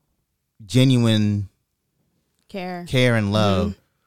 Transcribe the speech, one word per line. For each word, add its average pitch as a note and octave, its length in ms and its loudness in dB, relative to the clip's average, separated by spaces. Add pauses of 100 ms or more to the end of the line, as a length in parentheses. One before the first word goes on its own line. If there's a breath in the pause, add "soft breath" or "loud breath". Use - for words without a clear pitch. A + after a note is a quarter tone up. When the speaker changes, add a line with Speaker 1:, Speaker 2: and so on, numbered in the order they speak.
(640)
Speaker 1:
genuine A2 880 2 (960)
Speaker 2:
Care. F3+ 400 -12
Speaker 1:
care B2+ 280 2
and G#2 160 0
love G2+ 400 0
Speaker 2:
Mm-hmm. - 80 -16 (260)